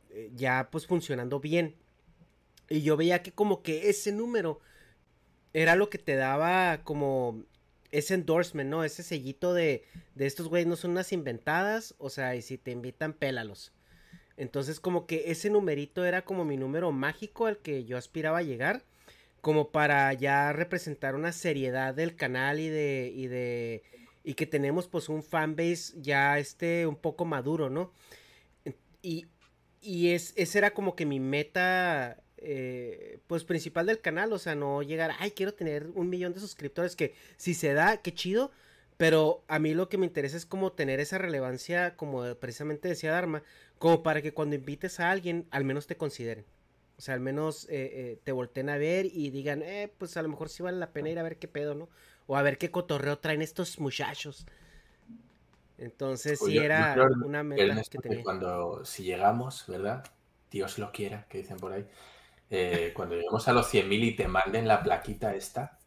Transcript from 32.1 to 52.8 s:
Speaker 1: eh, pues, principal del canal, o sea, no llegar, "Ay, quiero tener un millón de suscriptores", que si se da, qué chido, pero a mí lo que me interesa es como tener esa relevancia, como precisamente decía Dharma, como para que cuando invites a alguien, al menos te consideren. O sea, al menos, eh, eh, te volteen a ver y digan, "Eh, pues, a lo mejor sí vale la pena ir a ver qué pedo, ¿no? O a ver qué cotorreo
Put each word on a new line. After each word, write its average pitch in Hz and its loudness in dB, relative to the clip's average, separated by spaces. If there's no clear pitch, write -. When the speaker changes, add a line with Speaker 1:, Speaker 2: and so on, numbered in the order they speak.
Speaker 1:
eh, 127 -8
pues, 165 -2
principal 170 0
del 220 2
canal, 185 0
o 196 0
sea, 165 -4
no 143 -2
llegar, 160 -2
"Ay, 202 -2
quiero 202 -2
tener 151 -4
un 180 0
millón 180 -2
de 185 -10
suscriptores", 175 -6
que 143 0
si 175 0
se 147 2
da, 185 6
qué 180 -8
chido, 220 0
pero 160 6
a 156 0
mí 156 2
lo 180 0
que 208 0
me 185 4
interesa 147 -4
es 165 -10
como 190 -2
tener 135 0
esa 151 -4
relevancia, 170 -2
como 123 -4
precisamente 147 -6
decía 160 -2
Dharma, 165 0
como 165 6
para 156 2
que 151 -6
cuando 147 -2
invites 143 -8
a 175 2
alguien, 170 -2
al 139 -2
menos 139 -2
te 165 -8
consideren. 117 -6
O - -20
sea, 135 -6
al 123 -4
menos, 147 -4
eh, 135 -4
eh, 123 -10
te 139 -4
volteen 131 -4
a 147 -2
ver 175 2
y 156 -4
digan, 143 -2
"Eh, 202 -6
pues, 170 -10
a 165 -2
lo 160 -2
mejor 156 -8
sí - -12
vale 180 -4
la 170 -6
pena 151 -4
ir 165 -4
a 165 -4
ver 165 -6
qué 160 -12
pedo, 147 -4
¿no? 160 -10
O 135 0
a 143 4
ver 139 2
qué 175 -2
cotorreo 143 -2